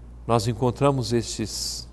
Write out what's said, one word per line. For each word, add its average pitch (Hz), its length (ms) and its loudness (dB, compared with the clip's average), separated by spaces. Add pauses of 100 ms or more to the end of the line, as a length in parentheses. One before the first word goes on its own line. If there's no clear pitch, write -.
(260)
nós 117 220 4
encontramos 123 640 2
estes - 800 -2